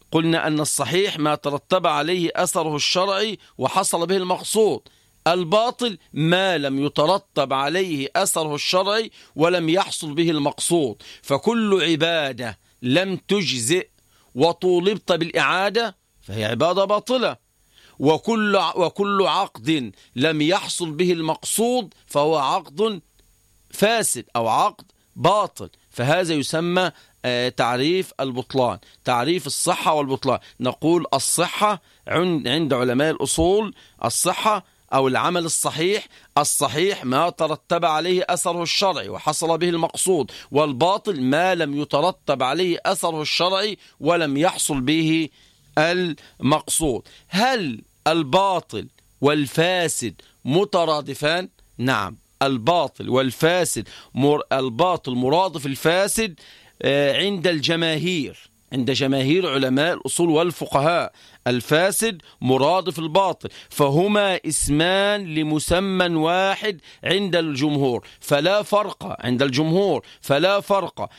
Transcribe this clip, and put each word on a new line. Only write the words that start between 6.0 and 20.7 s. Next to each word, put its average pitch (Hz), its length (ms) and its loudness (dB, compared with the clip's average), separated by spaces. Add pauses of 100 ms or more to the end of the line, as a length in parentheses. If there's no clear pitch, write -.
ما 175 440 2
لم 139 280 -2
يترتب 147 680 0
عليه 147 600 -2
أثره 165 400 -2
الشرعي 202 560 -2 (240)
ولم 165 340 2
يحصل 165 440 -2
به 165 160 0
المقصود. 147 720 0 (200)
فكل 202 640 0
عبادة 147 760 -2 (220)
لم 175 340 0
تجزئ 151 720 -2 (480)
وطولبت 175 760 0
بالإعادة 180 840 0 (260)
فهي 107 240 -6
عبادة 160 400 2
باطلة، 208 520 0 (600)
وكل 202 560 2
ع-، 170 200 0
وكل 190 520 0
عقد 151 640 -2 (240)
لم 151 260 0
يحصل 170 500 -2